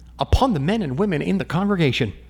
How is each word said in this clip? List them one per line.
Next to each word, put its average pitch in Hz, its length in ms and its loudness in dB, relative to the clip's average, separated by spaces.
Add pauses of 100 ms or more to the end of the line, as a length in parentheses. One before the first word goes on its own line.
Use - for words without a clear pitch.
(200)
upon 240 340 2
the 151 60 -2
men 196 240 0
and 135 160 -4
women 175 240 0
in 185 160 0
the - 60 -4
congregation. 170 680 0 (160)